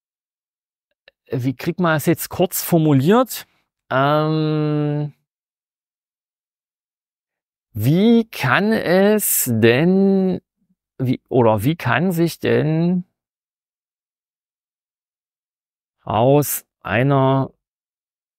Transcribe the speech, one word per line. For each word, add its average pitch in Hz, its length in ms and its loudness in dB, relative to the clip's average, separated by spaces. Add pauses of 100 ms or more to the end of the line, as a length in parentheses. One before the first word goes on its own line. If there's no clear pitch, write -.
(1300)
wie 131 220 -4
kriegt - 240 -8
man 165 160 0
das 147 120 -4
jetzt 160 220 -2
kurz - 360 -4
formuliert? 160 840 2 (420)
Ähm, 151 1200 -2 (2500)
wie 196 560 2
kann 180 440 -2
es 202 800 0
denn, 185 880 2 (580)
wie, 127 300 -2
oder 110 340 2
wie 156 140 0
kann 131 340 -2
sich 165 300 -2
denn 160 640 0 (3000)
aus 135 640 0 (140)
einer 131 720 0 (880)